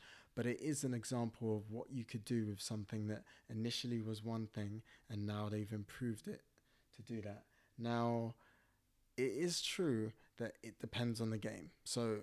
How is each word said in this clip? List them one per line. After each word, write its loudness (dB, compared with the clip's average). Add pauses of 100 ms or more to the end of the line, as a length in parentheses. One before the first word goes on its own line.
(360)
but 0
it 0
is 0
an 2
example 2
of -4
what -6
you -4
could -4
do 4
with -2
something -2
that -2 (260)
initially 0
was -4
one 0
thing, -4 (260)
and 0
now 0
they've 0
improved -2
it -6 (540)
to -16
do -4
that. -6 (340)
Now, 2 (800)
it 4
is 2
true 4 (260)
that -4
it -12
depends 0
on 2
the 2
game, -4 (120)
so 2